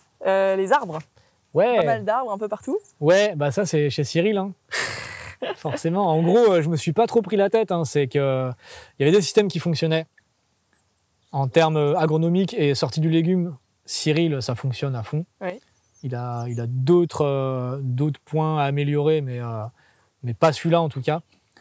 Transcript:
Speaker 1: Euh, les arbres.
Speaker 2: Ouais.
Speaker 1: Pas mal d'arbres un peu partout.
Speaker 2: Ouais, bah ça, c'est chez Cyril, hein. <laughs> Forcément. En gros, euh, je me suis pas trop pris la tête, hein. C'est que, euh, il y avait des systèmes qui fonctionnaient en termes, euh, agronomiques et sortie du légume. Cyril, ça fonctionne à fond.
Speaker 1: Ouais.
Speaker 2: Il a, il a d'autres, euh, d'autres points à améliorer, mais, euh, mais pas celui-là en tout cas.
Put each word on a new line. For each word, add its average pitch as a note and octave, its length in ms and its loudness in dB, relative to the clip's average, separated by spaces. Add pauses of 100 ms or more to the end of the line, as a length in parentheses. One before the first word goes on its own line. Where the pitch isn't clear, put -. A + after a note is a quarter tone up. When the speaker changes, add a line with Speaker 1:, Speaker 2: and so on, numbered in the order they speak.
(260)
Speaker 1:
Euh, F#3+ 300 2
les F#3+ 180 0
arbres. G3+ 240 0 (560)
Speaker 2:
Ouais. A3 240 4
Speaker 1:
Pas F3 80 4
mal G3+ 180 0
d'arbres A3+ 280 -2
un G3+ 80 -6
peu G#3+ 80 -6
partout. B3 320 -6 (200)
Speaker 2:
Ouais, F#3+ 360 4
bah D3 160 -2
ça, G3+ 160 0
c'est D3 240 0
chez D3 120 -2
Cyril, F#3+ 360 0
hein. F#3+ 120 -4 (180)
<laughs> - 880 -10
Forcément. E3+ 540 -2
En D#3+ 140 2
gros, G3+ 300 6
euh, E3+ 100 4
je D#3 60 -2
me E3+ 60 0
suis E3 160 -2
pas A3+ 140 2
trop A3+ 160 2
pris G3 160 -2
la G3 140 2
tête, A3 200 2
hein. E3+ 140 -2
C'est C#3 220 0
que, C3 100 -2
euh, C3 340 0 (460)
il C#3 80 2
y - 20 4
avait E3+ 80 6
des G#3 60 6
systèmes G#3 260 2
qui F3 120 -4
fonctionnaient D#3+ 480 -2 (1200)
en C3+ 160 -2
termes, D#3+ 300 4
euh, D3 220 2
agronomiques E3 580 2
et D3 160 2
sortie C3 260 -2
du D#3+ 120 2
légume. E3+ 440 0 (300)
Cyril, D#3 560 -2
ça A#2+ 140 -4
fonctionne C3 400 -4
à A2+ 80 -6
fond. D3+ 200 -6 (160)
Speaker 1:
Ouais. F#3 200 -8 (420)
Speaker 2:
Il B2+ 140 -8
a, A#2+ 320 -8
il A#2+ 120 -6
a A#2+ 80 -6
d'autres, D3+ 560 2
euh, C3 600 -2
d'autres C3+ 420 -2
points D#3 340 -2
à C#3+ 40 0
améliorer, D3 580 0
mais, B2+ 180 -6
euh, A2+ 240 -8 (600)
mais A#2+ 100 -4
pas D#3 180 2
celui-là E3+ 300 0
en D#3+ 80 -2
tout C3 120 -8
cas. D#3 200 -2 (400)